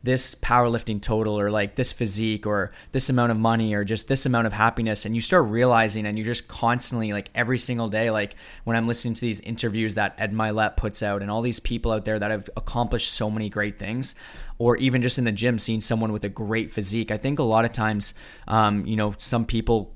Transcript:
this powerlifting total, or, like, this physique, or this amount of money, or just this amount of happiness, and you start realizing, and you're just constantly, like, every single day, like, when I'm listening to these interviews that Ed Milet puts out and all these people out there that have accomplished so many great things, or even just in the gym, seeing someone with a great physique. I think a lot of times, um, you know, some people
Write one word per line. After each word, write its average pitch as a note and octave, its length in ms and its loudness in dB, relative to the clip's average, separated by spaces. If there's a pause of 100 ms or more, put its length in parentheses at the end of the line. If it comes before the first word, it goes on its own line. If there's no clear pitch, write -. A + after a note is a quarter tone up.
this B2+ 320 0
powerlifting A#2 680 2
total, G#2+ 360 0
or, G#2 140 2
like, G#2 240 0
this B2 160 0
physique, G#2+ 560 -2
or G2+ 240 0 (220)
this C3 160 2
amount A#2+ 240 4
of A2 40 2
money, A2+ 360 2
or G#2 100 0
just G#2+ 240 -2
this C3+ 180 2
amount A#2+ 220 2
of G2 60 -2
happiness, A2 500 2
and A2 100 -4
you A#2 60 0
start D#3 280 4
realizing, A2+ 580 4
and G#2 120 -2
you're A2 80 -4
just A#2 220 -4
constantly, A#2 640 0
like, G#2 240 -4
every A#2+ 220 0
single A#2 320 -2
day, A2 200 2
like, G#2+ 260 -2 (280)
when A#2 140 0
I'm A2+ 100 2
listening A#2 280 0
to - 60 -4
these A2 200 -2
interviews A2 540 -2
that G#2 220 0
Ed G#2+ 160 -4
Milet A2 440 0
puts G#2 260 -2
out G2+ 180 0
and G2+ 80 -6
all A2 120 -2
these A#2+ 180 -2
people A#2 320 -2
out G#2+ 140 -2
there G#2+ 120 -2
that G#2 140 -2
have G2+ 240 -6
accomplished A#2+ 560 -2
so G#2+ 180 -2
many G#2+ 200 -4
great G#2 280 -4
things, A#2 380 -6 (420)
or A#2+ 200 4
even B2+ 240 2
just B2 160 2
in B2+ 80 0
the A2 80 2
gym, A2+ 260 0
seeing A2 220 0
someone A2 320 0
with G#2 100 -4
a G2+ 60 -4
great A2 420 -4
physique. G#2 400 -2
I G#2+ 60 -2
think C#3 220 -2
a D3 40 2
lot A2+ 220 4
of A2+ 80 -2
times, G#2+ 400 -2 (340)
um, G#2 380 2
you A2 100 -2
know, G#2 220 0
some A#2 260 -2
people A2+ 520 0